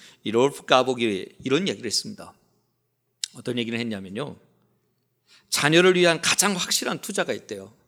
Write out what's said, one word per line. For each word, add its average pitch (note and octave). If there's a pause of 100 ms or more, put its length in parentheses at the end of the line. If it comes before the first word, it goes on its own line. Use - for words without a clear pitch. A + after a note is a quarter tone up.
(240)
이 A2
롤프 C3
가복이 B2
이런 D3
얘기를 A#2
했습니다. G2+ (1000)
어떤 B2
얘기를 A#2
했냐면요, A2 (1120)
자녀를 E3+
위한 E3+
가장 F#3+
확실한 G3
투자가 F#3+
있대요. G2+ (140)